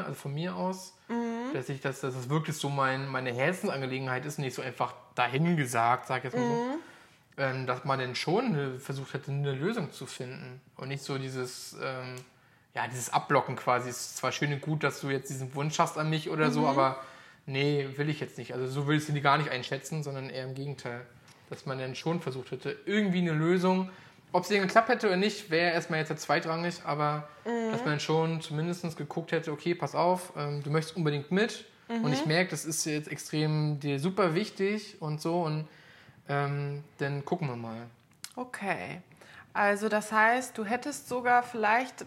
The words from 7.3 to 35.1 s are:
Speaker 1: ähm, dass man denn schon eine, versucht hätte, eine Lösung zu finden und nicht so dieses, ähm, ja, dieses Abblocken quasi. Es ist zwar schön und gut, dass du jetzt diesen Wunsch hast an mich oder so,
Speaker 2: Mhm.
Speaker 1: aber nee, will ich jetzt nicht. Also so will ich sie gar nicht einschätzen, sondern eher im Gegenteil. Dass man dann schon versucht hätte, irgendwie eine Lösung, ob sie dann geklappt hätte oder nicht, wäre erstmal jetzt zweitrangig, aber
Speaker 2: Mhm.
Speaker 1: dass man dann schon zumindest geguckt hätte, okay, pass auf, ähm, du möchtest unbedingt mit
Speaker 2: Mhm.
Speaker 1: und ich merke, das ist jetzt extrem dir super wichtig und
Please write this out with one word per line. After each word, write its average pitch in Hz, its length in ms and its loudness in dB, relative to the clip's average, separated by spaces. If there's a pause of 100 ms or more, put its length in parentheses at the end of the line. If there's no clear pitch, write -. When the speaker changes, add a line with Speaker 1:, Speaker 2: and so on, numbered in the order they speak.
Speaker 1:
ähm, 131 300 0
dass 127 180 -2
man 135 140 2
denn 127 160 -2
schon 208 300 2
eine, 143 340 0
versucht 135 340 -8
hätte, 139 180 -6
eine 143 220 0
Lösung 170 380 -2
zu - 160 -12
finden 127 540 -10 (160)
und 131 100 -8
nicht 139 160 -6
so 139 160 -4
dieses, 131 640 -6
ähm, 131 320 -6 (580)
ja, 117 140 -2
dieses 123 260 -6
Abblocken 139 420 4
quasi. 123 340 2
Es 120 80 -8
ist - 200 -8
zwar 127 140 -2
schön 147 220 0
und 139 80 -4
gut, 156 220 -2
dass 139 180 0
du 143 100 -4
jetzt 131 180 -2
diesen 131 240 -6
Wunsch 151 240 -2
hast 165 220 4
an 156 100 0
mich 156 220 0
oder 156 200 4
so, 151 100 2
Speaker 2:
Mhm. 156 60 4
Speaker 1:
aber 135 300 4 (480)
nee, 143 420 2 (100)
will 147 120 0
ich 147 120 0
jetzt - 180 -8
nicht. 123 140 -10
Also 127 120 -2
so 139 220 -2
will 151 100 6
ich 151 80 2
sie 147 160 0
gar 147 160 8
nicht 147 140 2
einschätzen, 139 500 -4
sondern 135 300 -6
eher 131 140 -6
im 131 100 -8
Gegenteil. 131 500 -8 (460)
Dass - 160 -12
man 131 100 -2
dann 131 160 -4
schon 170 280 -2
versucht 131 300 -6
hätte, 139 240 -6 (100)
irgendwie 202 340 4
eine 170 140 4
Lösung, 185 560 4 (420)
ob - 140 4
sie 208 100 4
dann 196 100 4
geklappt 220 240 6
hätte 240 180 2
oder 185 100 4
nicht, 208 340 0
wäre 170 220 4
erstmal 165 260 0
jetzt 156 200 -2
zweitrangig, 165 640 0
aber 151 420 0 (180)
Speaker 2:
Mhm. 226 260 0
Speaker 1:
dass - 100 0
man 151 100 0
dann 147 80 0
schon 160 420 2
zumindest 160 560 -4
geguckt 156 340 -6
hätte, 160 200 0
okay, 170 240 0
pass 151 180 -4
auf, 180 440 2
ähm, 147 260 -2
du 143 80 -2
möchtest 156 260 0
unbedingt 147 340 0
mit 214 340 2 (240)
Speaker 2:
Mhm. 233 160 0
Speaker 1:
und 151 80 2
ich - 120 2
merke, 175 260 4
das 156 140 -6
ist 160 200 -2
jetzt 151 260 -2
extrem 151 680 0
dir 143 200 0
super 185 340 2
wichtig 196 680 -2
und 151 200 -4